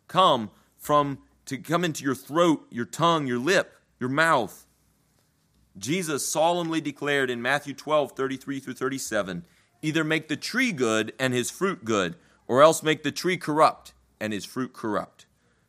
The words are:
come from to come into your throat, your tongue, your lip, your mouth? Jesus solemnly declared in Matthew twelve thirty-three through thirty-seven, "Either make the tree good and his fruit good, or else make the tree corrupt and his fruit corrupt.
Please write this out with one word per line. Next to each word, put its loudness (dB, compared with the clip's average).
come 2
from 0
to -10
come -2
into -4
your 0
throat, 2
your -6
tongue, 0
your -2
lip, 0
your -4
mouth? 0
Jesus -4
solemnly 0
declared -2
in -4
Matthew -2
twelve 0
thirty-three -6
through -12
thirty-seven, -4
"Either 0
make -2
the -4
tree -2
good 0
and 0
his -2
fruit -4
good, 0
or 4
else 6
make 0
the -2
tree -2
corrupt 2
and -6
his -6
fruit -8
corrupt. -6